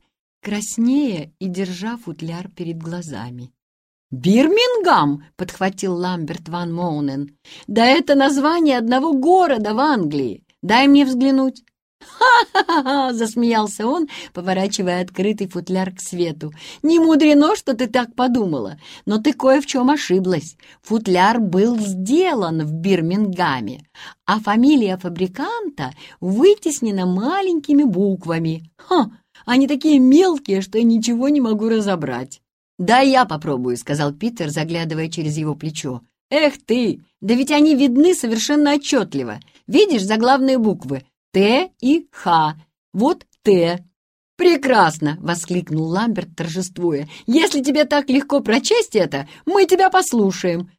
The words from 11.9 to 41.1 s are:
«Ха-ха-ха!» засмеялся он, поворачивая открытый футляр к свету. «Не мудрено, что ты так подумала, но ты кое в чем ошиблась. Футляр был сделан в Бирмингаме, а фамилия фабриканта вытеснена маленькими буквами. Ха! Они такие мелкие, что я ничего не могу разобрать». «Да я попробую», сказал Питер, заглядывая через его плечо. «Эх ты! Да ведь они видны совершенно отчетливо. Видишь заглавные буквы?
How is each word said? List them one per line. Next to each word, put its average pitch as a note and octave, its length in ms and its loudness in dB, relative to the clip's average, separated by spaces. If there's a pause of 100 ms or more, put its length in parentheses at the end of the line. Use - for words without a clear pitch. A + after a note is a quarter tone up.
«Ха-ха-ха!» D#4+ 1120 0
засмеялся A3+ 760 -2
он, D4+ 220 -2 (240)
поворачивая F#3 720 -2
открытый G3 480 -4
футляр F#3 420 -4
к F#3 80 -20
свету. D#3 540 -6 (300)
«Не E4 160 4
мудрено, D#4 580 4
что - 160 -4
ты A#3+ 140 -2
так A#3+ 280 -2
подумала, F3+ 640 -2 (260)
но G#3 120 -2
ты A#3 160 0
кое C4 260 2
в C#4+ 60 -6
чем B3+ 240 0
ошиблась. F3+ 640 -2 (280)
Футляр G#3 580 2
был G#3 360 0
сделан G3 880 -2
в D3+ 60 -6
Бирмингаме, E3 1120 -2 (420)
а G#3 140 -2
фамилия A3 560 2
фабриканта F#3 960 -8 (300)
вытеснена A3 840 0
маленькими D4 800 0
буквами. E3 920 -2
Ха! D#4 340 -2 (340)
Они C4 220 2
такие C#4+ 320 2
мелкие, C4+ 600 4
что F#3+ 160 -4
я A#3 80 2
ничего A#3 420 2
не D4 140 2
могу A3 260 -2
разобрать». E3+ 720 -4 (360)
«Да A3 220 4
я C4 260 4
попробую», C#3 520 -4
сказал D3 360 -4
Питер, A3 360 -6
заглядывая D#3+ 600 -4
через D#3 280 -6
его D3+ 180 -4
плечо. D3+ 460 -10 (280)
«Эх D4 340 0
ты! A#3 380 -2 (200)
Да G3 120 0
ведь C4+ 180 0
они D4 240 4
видны C#4 380 4
совершенно C#4+ 580 0
отчетливо. F3+ 680 -2 (260)
Видишь D4 380 2
заглавные B3+ 540 2
буквы? E3 460 -2 (280)